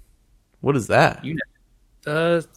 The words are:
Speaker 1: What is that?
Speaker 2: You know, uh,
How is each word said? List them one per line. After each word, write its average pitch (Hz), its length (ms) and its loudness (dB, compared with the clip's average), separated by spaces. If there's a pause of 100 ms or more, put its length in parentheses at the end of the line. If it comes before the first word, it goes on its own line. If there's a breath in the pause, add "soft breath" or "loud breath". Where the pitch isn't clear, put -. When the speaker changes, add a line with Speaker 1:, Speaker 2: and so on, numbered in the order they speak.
(600)
Speaker 1:
What 147 160 0
is 107 100 -4
that? 131 380 2
Speaker 2:
You 156 120 -8 (680)
know, 151 60 -6
uh, 165 300 0 (160)